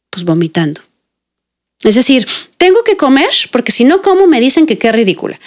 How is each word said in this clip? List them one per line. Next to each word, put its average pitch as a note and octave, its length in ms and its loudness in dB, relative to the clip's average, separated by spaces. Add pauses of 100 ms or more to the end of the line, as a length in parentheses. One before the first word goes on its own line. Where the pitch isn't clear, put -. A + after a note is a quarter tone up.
(100)
Pues F3 140 -12
vomitando. D#3+ 580 -2 (1000)
Es G#3+ 140 2
decir, B3+ 300 2 (300)
tengo F#4 280 2
que G4+ 120 0
comer C#4 320 0 (220)
porque A#3+ 220 -4
si A#3 120 0
no E4 160 2
como F#4+ 260 2
me D4 140 2
dicen C4+ 240 2
que D#4 140 -2
qué A3+ 140 -2
ridícula. A3 540 -2